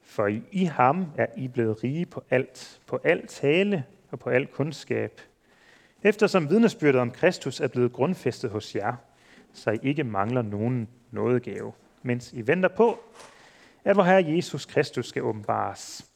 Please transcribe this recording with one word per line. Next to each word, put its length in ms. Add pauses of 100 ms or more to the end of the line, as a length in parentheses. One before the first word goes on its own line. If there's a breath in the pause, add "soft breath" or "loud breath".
For 260
i, 140 (100)
i 120
ham 420 (120)
er 80 (120)
I 100
blevet 360
rige 220
på 240
alt, 580
på 160
al 240
tale 560 (280)
og 80
på 100
al 180
kundskab, 720 (840 soft breath)
eftersom 460
vidnesbyrdet 520
om 100
Kristus 480
er 80
blevet 260
grundfæstet 580
hos 240
jer, 180 (600 soft breath)
så 180
I 120
ikke 200
mangler 380
nogen 480 (220)
nådegave, 600 (320)
mens 300
I 140
venter 220
på, 300 (840 loud breath)
at 120
vor 80
Herre 320
Jesus 300
Kristus 420
skal 160
åbenbares. 840 (100)